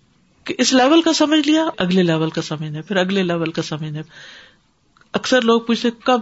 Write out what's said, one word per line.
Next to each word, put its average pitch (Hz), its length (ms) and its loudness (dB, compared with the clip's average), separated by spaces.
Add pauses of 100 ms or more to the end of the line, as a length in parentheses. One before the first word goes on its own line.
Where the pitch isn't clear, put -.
(460)
کہ - 120 -6
اس 254 140 0
level 269 300 4
کا 330 100 2
سمجھ 302 360 2
لیا، 311 180 2 (120)
اگلے 185 240 2
level 160 280 0
کا 160 120 -6
سمجھنا 156 360 -10
ہے، 156 40 -10
پھر 190 140 -6
اگلے 185 260 0
level 170 280 -2
کا 165 120 -4
سمجھنا 156 360 -8
ہے۔ 156 40 -10 (1080)
اکثر - 300 0
لوگ 233 180 4
پوچھتے، 233 280 -2 (160)
"کب 254 180 2